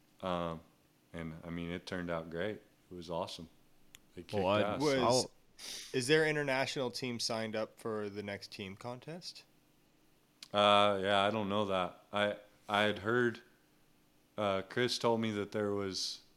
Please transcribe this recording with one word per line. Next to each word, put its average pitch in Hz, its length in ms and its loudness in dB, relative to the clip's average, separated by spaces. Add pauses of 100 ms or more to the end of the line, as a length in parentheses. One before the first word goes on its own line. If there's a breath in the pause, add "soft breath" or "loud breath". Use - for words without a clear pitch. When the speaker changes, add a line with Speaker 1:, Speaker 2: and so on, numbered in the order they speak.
(240)
Speaker 1:
Um, 85 380 -2 (520)
and, 82 200 -8 (120)
I 85 40 -10
mean, 85 200 -6
it 90 160 -8
turned 87 240 -6
out 82 200 -4
great. 90 320 -6 (300)
It 90 40 -12
was 85 140 -12
awesome. 85 400 -6 (680)
They 87 80 -14
kicked 98 220 -2
Speaker 2:
Well, - 20 2
I 104 140 4
Speaker 1:
ass. 104 180 -2
Speaker 3:
Was, 139 240 2
Speaker 2:
I'll 120 280 4 (600 loud breath)
Speaker 3:
is 127 160 0
there 156 180 6
international 139 680 0
team 120 280 -4
signed 110 380 -2
up 110 200 -4
for 107 300 -4
the 101 160 -6
next 101 300 -8
team 101 240 -8
contest? 151 680 -12 (1080)
Speaker 1:
Uh, 104 480 6
yeah, 98 240 4
I 104 60 4
don't 107 180 -2
know 104 160 2
that. 92 340 -2 (140)
I, 104 220 2 (340)
I 104 140 4
had 104 160 2
heard, 117 400 2 (1000)
uh, 98 320 0
Chris 123 280 0
told 117 220 2
me 113 120 0
that 101 200 -4
there 104 200 0
was 98 480 -4 (180)